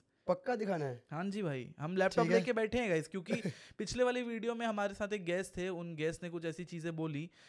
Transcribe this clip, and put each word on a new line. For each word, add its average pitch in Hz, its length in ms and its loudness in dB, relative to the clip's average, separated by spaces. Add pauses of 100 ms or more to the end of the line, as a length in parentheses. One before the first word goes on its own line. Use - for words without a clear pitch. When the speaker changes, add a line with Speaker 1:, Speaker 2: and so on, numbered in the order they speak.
(260)
Speaker 1:
पक्का 185 300 2
दिखाना 190 280 0
है? 123 260 -4
Speaker 2:
हाँ 160 140 -4
जी 202 180 -2
भाई, 135 360 -2
हम 165 180 -4
लैपटॉप 185 280 6
Speaker 1:
ठीक 165 80 4
है। 185 60 8
Speaker 2:
लेके 185 140 2
बैठे 220 260 2
हैं 226 120 2
गाइस, 160 180 2
क्योंकि 190 240 -6
Speaker 1:
<laughs> - 460 -4
Speaker 2:
पिछले 233 260 0
वाली 247 180 4
वीडियो 233 320 -2
में 233 120 -2
हमारे 202 280 0
साथ 202 180 -4
एक 202 120 -2
गेस्ट 180 320 0
थे, 180 120 -2
उन 170 260 -4
गेस्ट 160 280 -2
ने 175 80 -6
कुछ 170 140 -4
ऐसी 165 200 -4
चीज़ें 165 320 -4
बोली, 160 340 -2 (180)